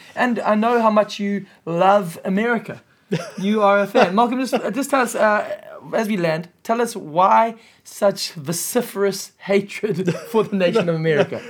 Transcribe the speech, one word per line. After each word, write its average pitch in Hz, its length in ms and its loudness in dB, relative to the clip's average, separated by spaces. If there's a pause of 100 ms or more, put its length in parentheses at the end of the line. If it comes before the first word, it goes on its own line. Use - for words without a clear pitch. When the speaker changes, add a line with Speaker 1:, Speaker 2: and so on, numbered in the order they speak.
(140)
Speaker 1:
and 240 260 0
I 214 140 0
know 233 280 2
how 220 80 4
much 208 280 0
you 202 280 -4 (180)
love 175 600 2
America. 220 580 -2 (560)
You 208 240 0
are 202 180 4
a 202 60 0
fan. 196 280 4
Speaker 2:
<laughs> 202 40 4
Speaker 1:
Malcolm, 240 220 2
just, 262 140 -2
uh, 240 180 -2
just 262 180 -4
tell 277 120 2
us, 233 120 -2
uh, - 460 0 (340)
as 220 140 0
we 220 80 -2
land, 170 320 -2 (160)
tell 226 160 0
us 233 160 -2
why 208 580 2 (300)
such - 480 -2
vociferous 196 1080 -4
hatred 196 760 -2
<laughs> - 160 -12
for 220 120 2
the - 140 -4
nation 180 320 2
of 165 80 0
America. 147 540 0